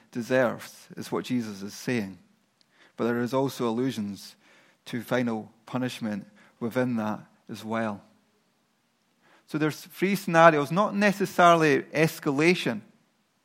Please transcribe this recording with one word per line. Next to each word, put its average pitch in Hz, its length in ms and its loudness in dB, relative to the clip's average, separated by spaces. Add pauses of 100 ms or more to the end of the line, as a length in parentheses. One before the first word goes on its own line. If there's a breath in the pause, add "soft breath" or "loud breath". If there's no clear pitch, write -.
(120)
deserves, 117 840 -2
is - 120 -14
what 98 140 -4
Jesus 107 380 -6
is 104 120 -12
saying. 101 440 -6 (800 soft breath)
But 113 80 -2
there 120 160 0
is 120 120 -4
also 131 360 -2
allusions 110 680 -6 (520 soft breath)
to 120 140 -8
final 113 480 -4 (160)
punishment 123 640 -6 (320 soft breath)
within 123 380 -2
that 107 240 -4 (280)
as 107 140 -14
well. 110 380 -6 (1500 soft breath)
So 160 100 -6
there's 151 220 0
three - 360 -2
scenarios, 165 540 6
not 202 240 0
necessarily 180 920 4 (100)
escalation, 151 880 0 (640)